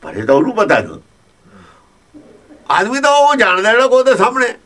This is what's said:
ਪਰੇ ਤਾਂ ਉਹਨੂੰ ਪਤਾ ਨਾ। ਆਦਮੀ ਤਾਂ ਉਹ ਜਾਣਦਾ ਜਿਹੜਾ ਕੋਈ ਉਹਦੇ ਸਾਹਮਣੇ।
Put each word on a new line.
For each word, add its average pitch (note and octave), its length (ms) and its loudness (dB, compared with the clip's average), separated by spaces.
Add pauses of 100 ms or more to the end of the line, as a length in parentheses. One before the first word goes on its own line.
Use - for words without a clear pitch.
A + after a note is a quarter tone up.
ਪਰੇ - 180 -12
ਤਾਂ C3 140 2
ਉਹਨੂੰ A3 200 0
ਪਤਾ E3+ 240 0
ਨਾ। F2 200 -12 (1700)
ਆਦਮੀ G#3 300 -2
ਤਾਂ C#4+ 100 2
ਉਹ C#4+ 240 2
ਜਾਣਦਾ G3 360 0
ਜਿਹੜਾ B3+ 160 2
ਕੋਈ B3+ 120 2
ਉਹਦੇ B3+ 160 2
ਸਾਹਮਣੇ। A#3+ 380 -2 (120)